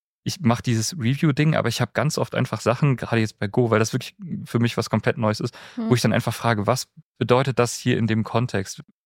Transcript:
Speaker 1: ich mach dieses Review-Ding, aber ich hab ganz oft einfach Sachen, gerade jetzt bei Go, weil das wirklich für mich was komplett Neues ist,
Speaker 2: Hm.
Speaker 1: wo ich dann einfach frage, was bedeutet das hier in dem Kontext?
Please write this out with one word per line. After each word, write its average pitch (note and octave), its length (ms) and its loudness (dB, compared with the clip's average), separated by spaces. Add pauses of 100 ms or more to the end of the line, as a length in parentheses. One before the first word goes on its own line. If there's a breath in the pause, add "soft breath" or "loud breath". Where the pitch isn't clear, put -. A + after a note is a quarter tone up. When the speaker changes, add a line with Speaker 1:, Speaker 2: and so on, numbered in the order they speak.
(240)
Speaker 1:
ich - 160 -6
mach A#2+ 200 2
dieses A2+ 380 -2
Review-Ding, C#3 560 2
aber G#2+ 140 0
ich A2+ 120 -2
hab B2 140 -2
ganz C3 240 0
oft - 160 -4
einfach B2 260 -2
Sachen, B2 360 2
gerade - 240 0
jetzt A2 180 -2
bei G#2+ 80 -4
Go, A#2 240 2
weil A2 80 4
das A2 140 2
wirklich - 240 -6 (280)
für - 140 -2
mich A#2 180 2
was A2+ 140 -4
komplett A2+ 280 0
Neues A2 200 0
ist, - 160 -6 (220 loud breath)
Speaker 2:
Hm. A3+ 120 -4
Speaker 1:
wo B2+ 60 6
ich A#2 60 2
dann A2+ 120 2
einfach A#2 220 0
frage, G#2+ 320 0
was B2 220 0 (280)
bedeutet B2+ 440 2
das A#2+ 160 2
hier B2 200 0
in A2 120 0
dem A2 160 0
Kontext? A#2 580 -4 (240)